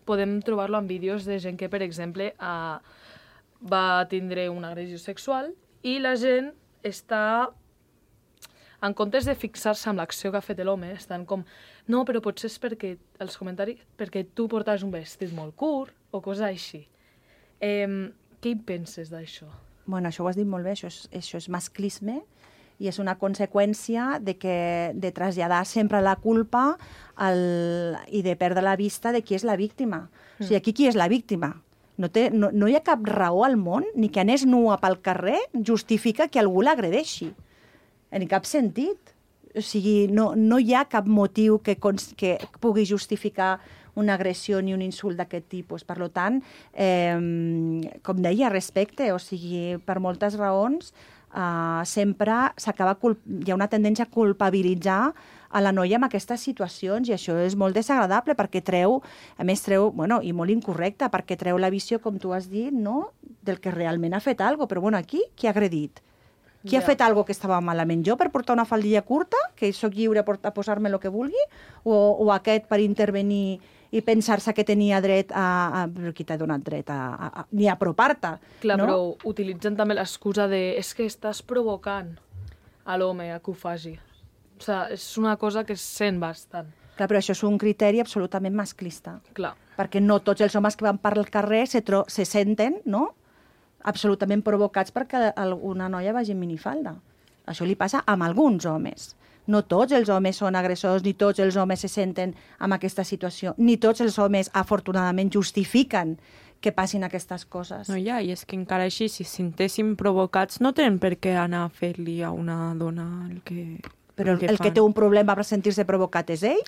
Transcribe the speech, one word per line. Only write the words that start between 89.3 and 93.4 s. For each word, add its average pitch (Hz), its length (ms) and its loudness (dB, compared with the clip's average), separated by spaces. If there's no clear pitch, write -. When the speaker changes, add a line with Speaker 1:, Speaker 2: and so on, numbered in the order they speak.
Speaker 1:
Clar. 180 220 -8
Speaker 2:
Perquè 196 240 0
no 202 220 6
tots 202 240 2
els 202 100 2
homes 208 220 2
que 214 80 -2
van 202 160 2
per 208 160 2
al 202 100 2
carrer 214 400 2
se 233 140 0
tro-, 196 260 2
se - 160 -2
senten, 214 640 2
no?, 262 300 0